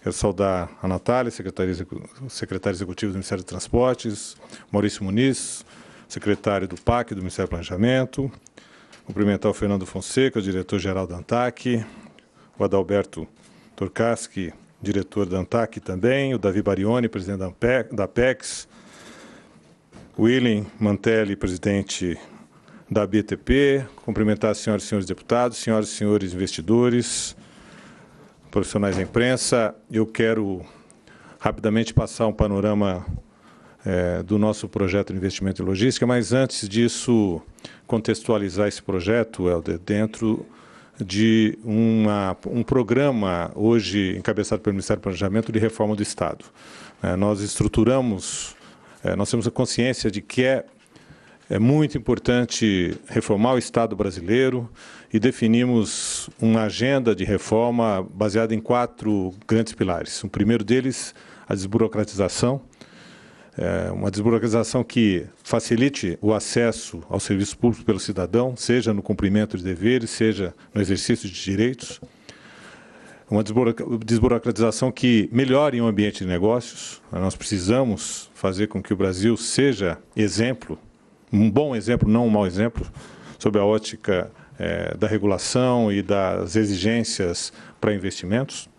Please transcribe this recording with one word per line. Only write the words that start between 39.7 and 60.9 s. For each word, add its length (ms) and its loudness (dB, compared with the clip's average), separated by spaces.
dentro 680 -2
de 680 2
uma, 720 2
um 160 -4
programa 960 2
hoje 600 2
encabeçado 460 -2
pelo 120 0
Ministério 260 -2
do 20 -20
Planejamento 480 -2
de 80 0
reforma 380 0
do 60 -2
Estado. 420 -4
Eh, 140 0
nós 240 2
estruturamos, 1120 0
eh, 140 -2
nós 120 -2
temos 200 -2
a 20 0
consciência 600 -2
de 120 -8
que 220 -2
é, 200 2
é 80 0
muito 400 4
importante 1000 0
reformar 460 2
o 60 4
Estado 360 0
brasileiro 760 0
e 60 4
definimos 1120 2
uma 220 4
agenda 520 2
de 80 -4
reforma 800 2
baseada 400 0
em 60 0
quatro 720 0
grandes 280 2
pilares. 500 -2
O 40 -6
primeiro 360 2
deles, 500 0